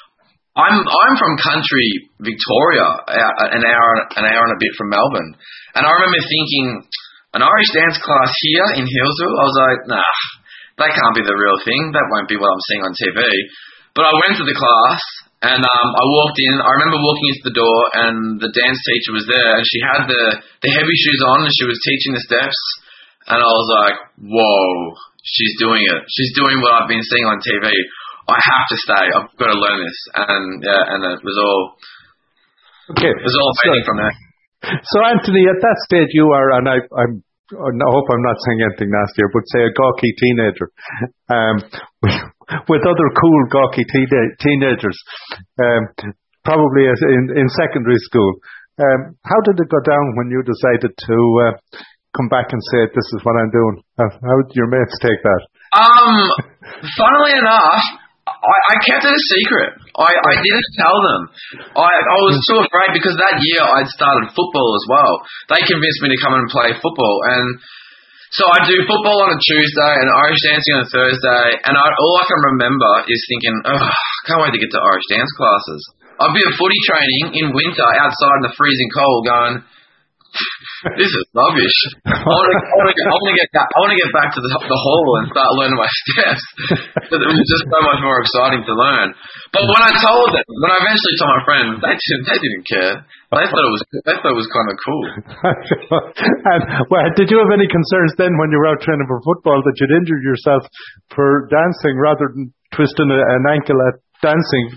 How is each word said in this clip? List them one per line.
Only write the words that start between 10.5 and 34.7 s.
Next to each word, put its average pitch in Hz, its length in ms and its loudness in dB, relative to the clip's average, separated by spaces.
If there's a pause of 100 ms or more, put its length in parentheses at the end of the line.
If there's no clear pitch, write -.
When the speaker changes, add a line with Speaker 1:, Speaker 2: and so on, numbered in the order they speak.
Speaker 1:
that 151 140 0
can't 117 240 0
be 107 80 -2
the 101 100 0
real 101 240 0
thing. 143 300 -4
That 147 180 -2
won't 104 220 -4
be 107 80 -4
what 101 100 0
I'm 92 220 -2
seeing 104 160 -4
on 92 80 -8
T - 160 -10
V." 101 80 -4 (800)
But 156 80 4
I 156 60 4 (140)
went 202 120 0
to 147 80 -4
the 139 80 -4
class, 123 440 2 (400)
and, 127 200 0
um, 123 320 2
I 117 120 0
walked 147 320 2
in. 135 240 0
I 127 200 2
remember 156 200 0
walking 147 320 0
into 135 200 -8
the 117 80 -2
door, 113 200 4 (160)
and 113 200 0 (240)
the 110 120 -6
dance 123 280 -2
teacher 120 360 -4
was 107 80 -4
there, 117 320 0
and 117 120 0
she 117 160 -4
had 139 240 0
the, 123 160 0 (400)
the 135 80 0
heavy 156 280 0
shoes 139 220 0 (100)
on, 151 160 2
and 135 80 -2
she 131 120 -2
was 117 120 -4
teaching 139 320 -4
the 120 160 -6
steps. 123 320 -4 (680)
And 117 120 -2
I 117 120 2
was 113 180 0 (140)
like, 101 140 -2 (260)
"Whoa, 98 720 0 (240)
she's 110 400 -4
doing 113 240 2
it. 87 240 0
She's 127 240 -4
doing 135 320 0
what 117 160 4
I've 113 120 -4
been 113 120 -4
seeing 120 240 -2
on 104 160 -2
T 113 160 -4
V. 107 80 -4 (580)
I 117 160 2
have 131 320 2
to 104 100 -6
stay. 98 220 0 (100)
I've 101 220 -4
gotta 110 180 0
learn 101 240 -2
this." 85 200 -10 (180)
And, 101 280 -2 (140)
yeah, 98 320 0
and 98 80 -4 (160)
it - 80 -16
was 98 160 -6
all, 98 380 0 (1200)
Speaker 2:
Okay. 165 180 2
Speaker 1:
it - 80 -12
was 127 140 -2
all 139 160 0 (100)
fading 127 220 2
Speaker 2:
So, - 20 -6
Speaker 1:
from 104 140 -2
there. 107 140 -2 (760)